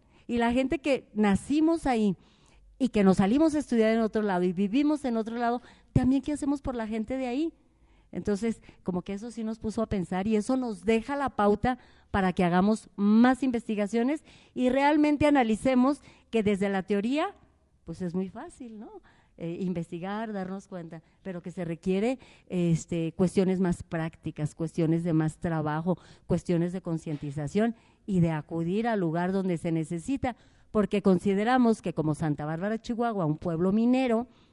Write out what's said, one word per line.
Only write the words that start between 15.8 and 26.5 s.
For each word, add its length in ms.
que 140
desde 260
la 140
teoría, 520
pues 180
es 140
muy 140
fácil, 500
¿no? 100
Eh, 220
investigar, 720
darnos 340
cuenta, 360
pero 220
que 80
se 120
requiere, 540
este, 680
cuestiones 440
más 240
prácticas, 720
cuestiones 480
de 100
más 240
trabajo, 600
cuestiones 480